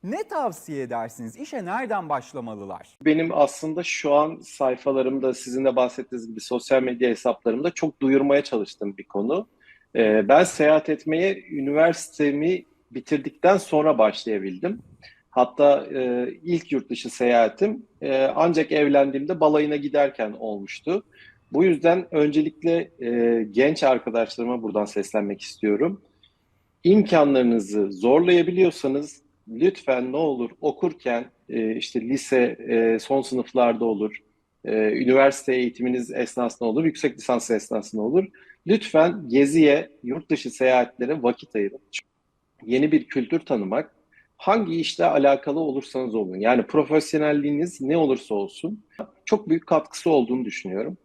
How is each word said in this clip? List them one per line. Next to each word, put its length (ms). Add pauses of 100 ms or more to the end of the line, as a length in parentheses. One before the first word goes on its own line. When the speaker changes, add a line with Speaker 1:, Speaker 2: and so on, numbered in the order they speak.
Speaker 1:
ne 180
tavsiye 600
edersiniz? 540
İşe 280
nereden 440
başlamalılar? 960
Speaker 2:
Benim 280
aslında 500
şu 320
an 280
sayfalarımda, 920
sizin 300
de 120
bahsettiğiniz 520
gibi 120
sosyal 420
medya 260
hesaplarımda 640
çok 320
duyurmaya 420
çalıştığım 520
bir 80
konu. 440 (480)
Ee, 320
ben 160
seyahat 440
etmeye 640
üniversitemi 1120 (260)
bitirdikten 680
sonra 420
başlayabildim. 800 (520)
Hatta, 640
e, 340 (140)
ilk 300
yurt 180
dışı 200
seyahatim, 760 (160)
e, 220 (100)
ancak 380
evlendiğimde 680
balayına 360
giderken 560
olmuştu. 720 (480)
Bu 120
yüzden 500
öncelikle, 760 (120)
e, 480
genç 320
arkadaşlarıma 800
buradan 220
seslenmek 560
istiyorum. 640 (840)
İmkanlarınızı 1080
zorlayabiliyorsanız 1300 (260)
lütfen 640
ne 40
olur 340 (100)
okurken, 640 (240)
e, 260
işte 260
lise, 560 (120)
e, 300
son 240
sınıflarda 600
olur, 320 (480)
e, 80 (300)
üniversite 520
eğitiminiz 560
esnasında 580
olur, 160
yüksek 340
lisans 320
esnasında 520
olur. 220 (420)
Lütfen 640
geziye, 600 (120)
yurt 280
dışı 200
seyahatlere 720
vakit 340
ayırın. 240 (840)
Yeni 280
bir 120
kültür 360
tanımak, 540 (420)
hangi 440
işle 240
alakalı 560
olursanız 540
olun, 220
yani 260
profesyonelliğiniz 1160
ne 160
olursa 380
olsun 500 (400)
çok 240
büyük 180
katkısı 440
olduğunu 340
düşünüyorum. 600